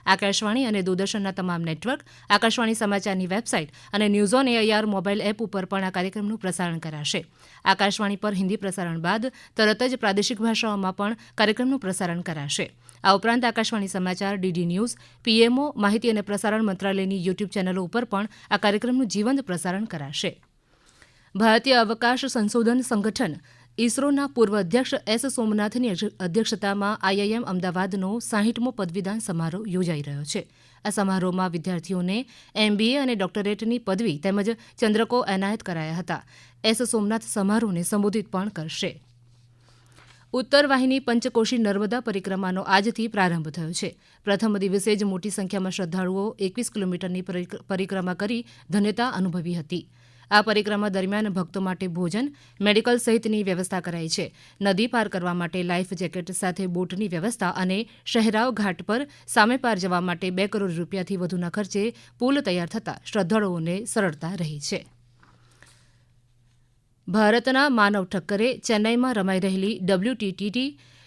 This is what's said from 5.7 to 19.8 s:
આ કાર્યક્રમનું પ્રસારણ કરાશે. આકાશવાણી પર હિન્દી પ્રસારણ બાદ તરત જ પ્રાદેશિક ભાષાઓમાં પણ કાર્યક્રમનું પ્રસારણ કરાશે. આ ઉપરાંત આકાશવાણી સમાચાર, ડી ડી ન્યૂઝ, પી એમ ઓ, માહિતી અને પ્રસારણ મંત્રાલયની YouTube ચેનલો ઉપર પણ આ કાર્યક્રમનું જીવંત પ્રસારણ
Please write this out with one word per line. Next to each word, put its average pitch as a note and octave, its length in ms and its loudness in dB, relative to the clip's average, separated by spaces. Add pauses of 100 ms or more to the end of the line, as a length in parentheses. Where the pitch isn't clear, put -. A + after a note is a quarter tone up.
આ F#3+ 60 -2
કાર્યક્રમનું G3+ 480 -4
પ્રસારણ F3 400 -4
કરાશે. D#3 480 -6 (400)
આકાશવાણી G3+ 500 2
પર G#3 180 -4
હિન્દી F#3+ 220 0
પ્રસારણ F3+ 440 -4
બાદ G#3+ 320 -2 (260)
તરત A3 260 4
જ C4 120 0
પ્રાદેશિક G#3 460 0
ભાષાઓમાં G#3 540 0
પણ G#3 220 -2 (200)
કાર્યક્રમનું B3 420 2
પ્રસારણ F3+ 420 -2
કરાશે. D#3 500 -4 (320)
આ F#3+ 100 8
ઉપરાંત A#3 320 2
આકાશવાણી A3 420 0
સમાચાર, F#3 480 -2
ડી F#3 160 -2
ડી E3+ 140 0
ન્યૂઝ, F#3+ 300 -2 (280)
પી A3+ 180 6
એમ A#3+ 180 6
ઓ, D4 180 -2
માહિતી G#3 320 2
અને G#3+ 120 2
પ્રસારણ G#3 420 0
મંત્રાલયની F#3+ 640 0
YouTube F#3+ 200 0
ચેનલો F#3 380 -2
ઉપર A#3 220 -2
પણ G#3 220 -2 (240)
આ G#3 60 2
કાર્યક્રમનું A#3+ 500 2
જીવંત A3+ 340 0
પ્રસારણ F#3 440 -4